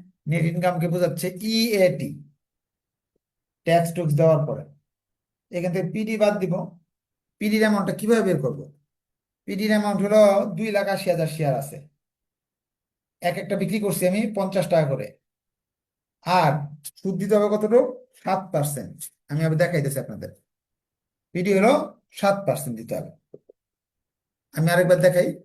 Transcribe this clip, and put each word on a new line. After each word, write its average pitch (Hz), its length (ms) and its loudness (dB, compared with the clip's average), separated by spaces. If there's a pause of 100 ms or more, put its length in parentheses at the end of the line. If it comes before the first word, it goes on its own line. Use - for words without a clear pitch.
(320)
নেট 165 200 0
ইনকামকে 175 420 0
বোঝাচ্ছে 175 340 -2 (240)
ইএটি, 190 580 2 (1600)
ট্যাক্স 165 300 2
টুক্স 156 240 -2
দেওয়ার 160 280 6
পরে। - 160 -8 (920)
এখান 175 200 -4
থেকে 185 180 -2
পিডি 220 300 -4
বাদ 208 100 4 (100)
দিব। 165 100 0 (840)
পিডির 214 240 0
অ্যামাউন্টটা 202 360 2
কিভাবে 220 280 2
বের 165 180 0
করব? 117 140 -4 (840)
পিডির 202 280 -2
অ্যামাউন্ট 208 320 0
হলো 214 160 6 (360)
দুই 220 180 -4
লাখ 196 100 0 (100)
আশি 185 180 -6
হাজার 165 220 -2
শেয়ার 143 260 0
আছে, - 160 -12 (1500)
এক 165 120 -2
একটা 196 200 -4
বিক্রি 208 240 -2
করছি 180 260 -2
আমি 202 80 0 (180)
পঞ্চাশ 190 360 -2
টাকা 156 180 4
করে। 107 160 -6 (1300)
আর 151 120 4 (480)
সুদ 190 220 -4
দিতে 208 140 -2
হবে 208 180 4
কতটুকু? 214 260 2 (420)
সাত 190 200 -2 (120)
পার্সেন্ট। 143 420 -4 (360)
আমি 151 140 -2
আবার 156 180 0
দেখাইতেছি 147 400 -2
আপনাদের, 101 280 -14 (1000)
পিডি 180 260 0
হলো 226 160 6 (460)
সাত - 160 2 (120)
পার্সেন্ট 123 320 -4
দিতে - 180 -10
হবে। 80 140 -12 (1500)
আমি 160 160 2
আরেকবার 175 320 4
দেখাই 175 220 4 (180)